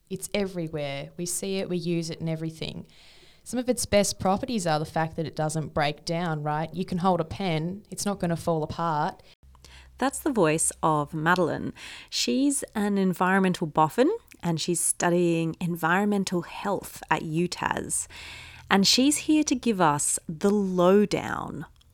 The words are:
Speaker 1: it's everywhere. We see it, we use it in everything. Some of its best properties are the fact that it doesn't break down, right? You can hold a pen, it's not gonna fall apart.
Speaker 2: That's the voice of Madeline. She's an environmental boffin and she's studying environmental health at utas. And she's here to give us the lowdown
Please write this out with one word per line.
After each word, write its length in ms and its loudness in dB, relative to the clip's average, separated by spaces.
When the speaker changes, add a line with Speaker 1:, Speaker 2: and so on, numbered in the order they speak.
Speaker 1:
it's 240 -8
everywhere. 840 -6
We 100 -6
see 320 -4
it, 100 -4
we 80 -2
use 340 -2
it 100 -10
in 80 -4
everything. 580 -6
Some 160 -6
of 80 -4
its 180 0
best 320 2
properties 480 0
are 140 2
the 40 -2
fact 300 -2
that 120 -4
it 100 -10
doesn't 380 -2
break 300 0
down, 380 -2
right? 320 -2
You 100 -4
can 140 -4
hold 220 2
a 40 0
pen, 640 -4
it's 160 -8
not 140 -2
gonna 160 0
fall 300 0
apart. 580 -2
Speaker 2:
That's 200 -2
the 140 -2
voice 400 2
of 320 2
Madeline. 580 2
She's 540 0
an 240 0
environmental 680 2
boffin 420 4
and 180 0
she's 200 0
studying 800 2
environmental 840 0
health 680 -6
at 140 0
utas. 840 -2
And 200 4
she's 300 4
here 260 2
to 100 0
give 260 0
us 380 2
the 220 0
lowdown 1160 2